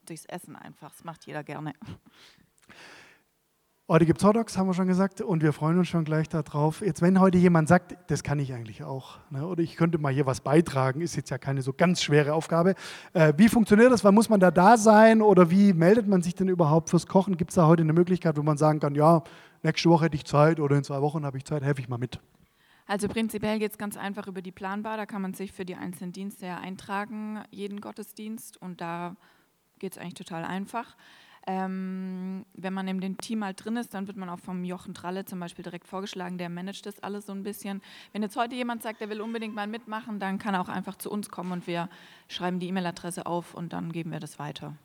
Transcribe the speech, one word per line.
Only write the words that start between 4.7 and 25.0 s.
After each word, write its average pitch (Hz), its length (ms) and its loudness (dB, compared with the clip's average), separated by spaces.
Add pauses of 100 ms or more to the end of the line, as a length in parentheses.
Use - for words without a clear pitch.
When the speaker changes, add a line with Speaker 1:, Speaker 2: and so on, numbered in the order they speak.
Speaker 2:
schon 185 120 0
gesagt, 185 340 0
und 165 220 0
wir 156 100 2
freuen 160 240 0
uns 180 120 2
schon 165 160 -2
gleich 156 240 -2
da 160 140 -4
drauf. 151 380 -4
Jetzt, 180 220 -2
wenn 185 160 4
heute 185 200 6
jemand 170 280 6
sagt, 180 300 4 (100)
„Das - 160 -4
kann 143 160 -2
ich 131 140 -4
eigentlich 117 320 -12
auch, 135 340 -12 (120)
ne, 139 140 -8
oder 170 200 -4
ich - 100 -8
könnte 165 240 0
mal 143 140 -2
hier 135 140 0
was 127 160 -2
beitragen“, 135 580 2
ist 175 160 -6
jetzt - 140 -8
ja 135 80 -6
keine 139 220 -4
so 131 120 -6
ganz 175 280 2
schwere 147 340 2
Aufgabe. 170 420 2 (380)
Äh, 156 220 6
wie 214 120 8
funktioniert 226 420 6
das? 220 140 2
Wann 196 100 8
muss 220 140 6
man 214 100 4
da 185 140 6
da 196 240 8
sein 220 440 8
oder 185 300 8
wie 196 220 6
meldet 190 340 6
man 190 160 2
sich 175 140 -4
denn 190 100 -2
überhaupt 165 420 2
fürs 170 200 0
Kochen? 190 280 2
Gibt's 175 200 -4
da 170 100 6
heute 170 160 6
eine 156 100 2
Möglichkeit, 170 440 2
wo 147 80 -2
man 151 120 2
sagen 151 220 2
kann, 143 160 -2
„Ja, 156 300 6 (400)
nächste 160 260 2
Woche 165 140 6
hätte 156 100 -2
ich 139 100 -6
Zeit 156 360 4
oder 143 160 2
in 139 80 0
zwei 139 180 -6
Wochen 147 220 -4
habe 135 120 -6
ich 135 80 -10
Zeit, 147 200 -6
helfe 135 160 -2
ich 120 80 -10
mal 123 100 -6
mit“? 123 220 -8 (680)
Speaker 1:
Also 202 220 -4
prinzipiell 214 500 -4
geht's 214 180 -4
ganz 208 200 -10
einfach 202 320 -10
über 190 120 -10
die 185 120 -14
Planbar. 208 460 -8
Da 208 80 -8